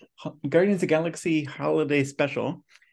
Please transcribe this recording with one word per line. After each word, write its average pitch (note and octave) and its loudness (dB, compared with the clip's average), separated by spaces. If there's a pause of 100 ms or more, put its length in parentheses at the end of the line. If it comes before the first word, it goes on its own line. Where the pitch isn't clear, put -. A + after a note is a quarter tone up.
(180)
Ho-, - -12 (120)
Guardians F#3 4
of - -6
the F3+ 0
Galaxy D#3+ 0
Holiday D3 0
Special. C#3 -4 (280)